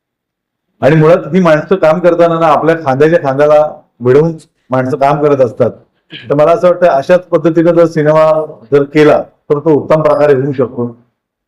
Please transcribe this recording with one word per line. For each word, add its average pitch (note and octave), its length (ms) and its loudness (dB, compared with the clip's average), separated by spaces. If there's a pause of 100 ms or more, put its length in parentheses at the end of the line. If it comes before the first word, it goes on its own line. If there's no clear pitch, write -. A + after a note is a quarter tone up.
(800)
आणि C#3+ 160 2
मुळात D#3+ 380 2
ही F#3 60 2
माणसं E3 360 0
काम E3 220 0
करताना E3 400 0
ना E3 80 0
आपल्या D3+ 380 0
खांद्याच्या D3 380 0
खांद्याला D3+ 520 0 (260)
भिडवून C#3+ 320 2 (380)
माणसं C3 260 -4
काम C#3 260 0
करत C#3+ 180 0
असतात. A#2 300 -2 (600)
तर C#3+ 40 -2
मला D3+ 160 2
असं E3+ 180 0
वाटतं F3 180 0
अशाच E3 340 0
पद्धतीने E3 540 -2
जर E3+ 120 4
सिनेमा D#3 600 0 (260)
जर C#3+ 100 2
केला D3 400 2
तर - 360 -8
तो D3+ 120 -2
उत्तम D#3 320 0
प्रकारे D3 320 2
होऊ C3+ 180 -4
शकतो. B2 460 -8 (500)